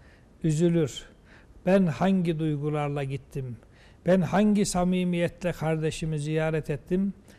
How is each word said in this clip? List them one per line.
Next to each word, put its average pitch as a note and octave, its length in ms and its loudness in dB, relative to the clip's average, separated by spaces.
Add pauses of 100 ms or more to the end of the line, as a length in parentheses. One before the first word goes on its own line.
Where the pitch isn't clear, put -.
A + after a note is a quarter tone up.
(440)
Üzülür. E3 600 0 (600)
"Ben F#3+ 200 4
hangi E3+ 540 0
duygularla D3 640 -2
gittim? C3+ 540 -8 (480)
Ben F#3 160 4
hangi G3+ 440 2
samimiyetle F3+ 840 0
kardeşimi D#3 680 -2
ziyaret D#3 500 -2
ettim? F3+ 440 -2 (240)